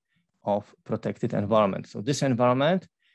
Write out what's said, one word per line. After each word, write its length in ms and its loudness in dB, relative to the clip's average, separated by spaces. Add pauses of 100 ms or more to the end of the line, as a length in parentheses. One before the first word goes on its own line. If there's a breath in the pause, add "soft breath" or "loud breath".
(440)
of 300 -2 (100)
protected 500 -4
environment. 540 2
So 140 -12
this 200 -4
environment 680 2 (280)